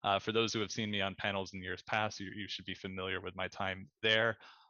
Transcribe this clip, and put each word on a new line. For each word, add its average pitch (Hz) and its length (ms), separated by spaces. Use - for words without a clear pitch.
uh, 98 160
for - 120
those 110 220
who 117 60
have 101 120
seen 110 200
me 104 100
on 95 140
panels 98 380
in 95 80
years 90 220
past, 107 360
you, 101 160
you 101 120
should - 180
be 92 100
familiar 95 460
with 92 140
my 92 120
time 95 400
there. 110 360